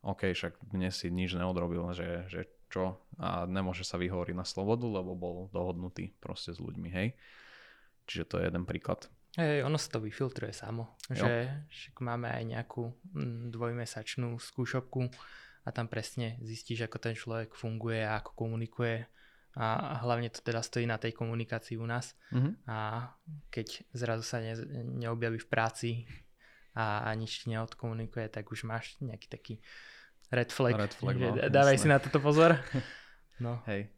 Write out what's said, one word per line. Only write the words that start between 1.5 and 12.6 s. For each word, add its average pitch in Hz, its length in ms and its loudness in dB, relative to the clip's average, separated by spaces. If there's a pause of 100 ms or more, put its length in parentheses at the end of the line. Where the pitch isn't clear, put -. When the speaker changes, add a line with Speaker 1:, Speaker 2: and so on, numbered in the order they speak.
Speaker 1:
že, 87 320 -4
že 90 140 -8 (260)
čo? 92 320 -2 (160)
A 90 320 -2
nemôže 92 400 -2
sa - 80 -6
vyhovoriť 90 400 0
na 90 80 -2
slobodu, 107 400 0
lebo 92 320 -2
bol 87 340 -6
dohodnutý 90 720 -4
proste - 320 -8
s 87 80 -10
ľuďmi, 87 320 -6
hej? 110 240 0 (920)
Čiže 85 220 -4
to - 100 -4
je 87 140 2
jeden 87 160 -2
príklad. 85 400 -4 (280)
Speaker 2:
Hej, 151 280 2
ono 151 160 2
sa - 80 -4
to 110 160 -4
vyfiltruje 110 480 -4
samo, 113 560 -8
Speaker 1:
Jo. 123 160 0
Speaker 2:
že 120 80 6 (400)
však - 320 -16
máme 120 240 -2
aj 120 160 -2
nejakú, 117 480 -4 (240)